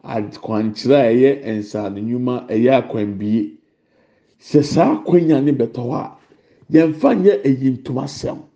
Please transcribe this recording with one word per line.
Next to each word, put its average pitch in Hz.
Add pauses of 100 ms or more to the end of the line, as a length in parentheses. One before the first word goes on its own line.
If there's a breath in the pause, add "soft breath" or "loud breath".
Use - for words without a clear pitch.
akwankyerɛ 110
a 117
ɛyɛ 135 (140)
nsaano 104
nnwuma, 123
ɛyɛ 117 (100)
akwanbie. 104 (840)
Sɛ 147
saa 262
akwanya 165
ne 147
bɛtɔ 123
hɔ 123
a, - (540 soft breath)
yɛmfa 160 (120)
nyɛ 196
ayi 135
ntoma 131
sɛm. - (160)